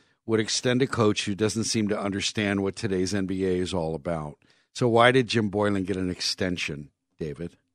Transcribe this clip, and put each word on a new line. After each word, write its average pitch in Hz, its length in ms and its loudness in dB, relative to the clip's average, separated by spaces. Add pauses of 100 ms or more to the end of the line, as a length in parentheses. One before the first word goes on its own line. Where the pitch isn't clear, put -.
(280)
would 110 120 2
extend 123 440 0
a 127 40 2
coach 107 380 2
who 104 100 -2
doesn't 107 300 0
seem 107 220 0
to 104 120 -2
understand 98 640 -2
what 98 140 -2
today's 95 400 -2
N 98 100 0
B 95 200 -2
A 92 120 2
is 90 160 -2
all 80 220 -2
about. 76 420 -6 (360)
So 123 160 0
why 117 220 8
did 127 160 4
Jim 107 220 0
Boylen 101 360 0
get 92 100 -2
an 92 140 -2
extension, 85 800 -4 (280)
David? 80 380 -8 (200)